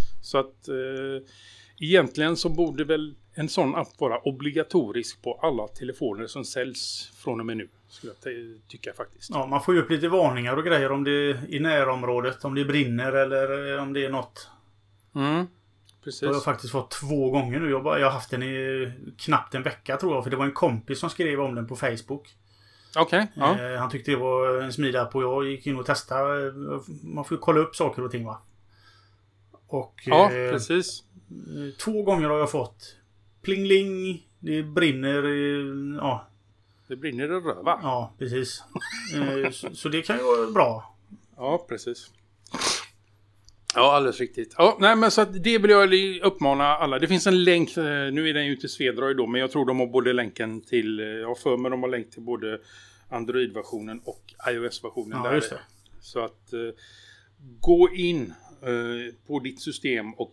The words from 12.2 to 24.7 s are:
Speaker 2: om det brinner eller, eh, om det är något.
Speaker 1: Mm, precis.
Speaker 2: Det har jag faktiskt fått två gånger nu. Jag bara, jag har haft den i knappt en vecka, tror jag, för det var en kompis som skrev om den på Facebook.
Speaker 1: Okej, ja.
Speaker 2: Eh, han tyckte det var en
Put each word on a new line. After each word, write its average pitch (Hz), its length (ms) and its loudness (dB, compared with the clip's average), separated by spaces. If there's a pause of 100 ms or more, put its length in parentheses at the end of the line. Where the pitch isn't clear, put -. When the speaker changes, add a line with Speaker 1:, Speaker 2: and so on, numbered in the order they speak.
Speaker 2:
om 135 100 -4
det 139 100 0
brinner 131 460 0
eller, 135 640 0
eh, 139 60 -2
om 139 100 -6
det 139 120 -2
är 135 40 -2
något. 131 380 -8 (680)
Speaker 1:
Mm, 151 300 0 (580)
precis. - 160 -12
Speaker 2:
Det 143 80 -2
har 139 60 2
jag 143 100 -2
faktiskt 127 280 -4
fått 127 200 -4
två 139 400 0
gånger 131 280 0
nu. 165 100 -2
Jag 131 140 0
bara, 151 160 0
jag 139 80 4
har 135 60 2
haft 131 180 -8
den 127 120 -2
i 131 480 -4 (260)
knappt - 380 0
en 131 80 -6
vecka, 135 340 -4
tror 180 180 0
jag, 127 80 0
för 123 80 -4
det 131 60 -2
var 135 80 0
en 139 60 0
kompis 131 480 0
som 170 100 -4
skrev 151 320 -2
om 135 140 -4
den 117 120 -6
på 127 80 -10
Facebook. 131 600 -6 (640)
Speaker 1:
Okej, 175 380 4
ja. 151 240 4
Speaker 2:
Eh, 127 200 -6
han 123 100 -2
tyckte 123 220 -4
det 139 60 2
var 127 440 0
en 131 120 -6